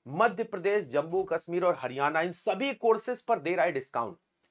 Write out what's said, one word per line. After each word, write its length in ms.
मध्य 340
प्रदेश, 400
जम्मू 380
कश्मीर 420
और 160
हरियाणा, 400
इन 120
सभी 420
कोर्सेज 460
पर 180
दे 160
रहा 120
है 60
डिस्काउंट। 440